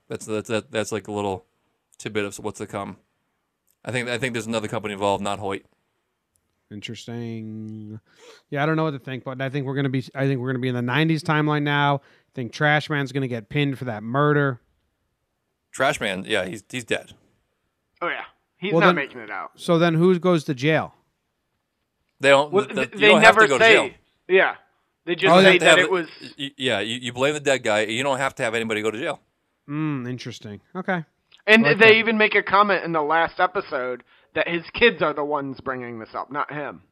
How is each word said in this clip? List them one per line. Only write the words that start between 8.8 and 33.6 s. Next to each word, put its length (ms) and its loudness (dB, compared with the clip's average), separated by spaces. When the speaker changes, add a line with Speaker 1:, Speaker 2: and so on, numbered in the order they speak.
Speaker 2:
what 80 -2
to 60 -10
think, 260 -12
but 160 -10
I 80 -4
think 180 -6
we're 80 -6
gonna 140 0
be, 160 -2
I 120 -2
think 140 0
we're 80 -6
gonna 120 -2
be 80 -2
in 60 -2
the 80 -2
nineties 400 0
timeline 400 0
now. 340 2
I 380 -14
think 180 -8
Trash 360 0
Man's 240 -2
gonna 160 -4
get 200 -8
pinned 300 -2
for 80 -8
that 160 -8
murder. 580 2
Speaker 1:
Trash 280 0
Man, 260 -4
yeah, 200 0
he's, 240 -12
he's 140 -8
dead. 280 -6
Speaker 3:
Oh 80 -6
yeah, 140 -8
he's 160 -8
Speaker 2:
Well, 100 2
Speaker 3:
not 60 6
Speaker 2:
then, 80 4
Speaker 3:
making 240 -8
it 100 -16
out. 260 -12
Speaker 2:
so 220 0
then 160 2
who 260 4
goes 240 0
to 100 -4
jail? 400 -2
Speaker 1:
They 100 2
don't. 220 4
Speaker 3:
Well, 140 2
Speaker 1:
the, 80 -12
Speaker 3:
th-, 200 -4
Speaker 1:
you 60 -12
Speaker 3:
they 80 6
Speaker 1:
don't 140 8
have 120 10
Speaker 3:
never 80 4
Speaker 1:
to 60 6
go 100 4
Speaker 3:
say. 160 8
Speaker 1:
to 140 4
jail. 80 -16
Speaker 3:
Yeah, 260 4
they 100 -4
just 160 4
Speaker 2:
Oh, 100 8
Speaker 3:
say 120 8
Speaker 1:
You 40 4
don't 20 2
have 0 -
to 40 -2
Speaker 3:
that 140 8
Speaker 1:
have 80 -
Speaker 3:
it 40 -2
was. 160 -2
Speaker 1:
y-, 160 -16
y-, 180 -8
yeah, 240 -2
you, 180 -4
you 140 -8
blame 220 0
the 60 -6
dead 240 0
guy. 180 2
You 220 -2
don't 140 0
have 180 -2
to 80 -6
have 100 -2
anybody 260 -2
go 120 -2
to 60 -8
jail. 220 -8
Speaker 2:
Mm, 400 -6
interesting. 520 -12
Okay. 280 -6
Speaker 3:
And 180 6
Speaker 2:
I 40 2
like 80 0
Speaker 3:
they 80 8
Speaker 2:
that. 80 10
Speaker 3:
even 220 0
make 200 2
a 80 2
comment 400 2
in 80 -4
the 100 0
last 380 0
episode 640 -4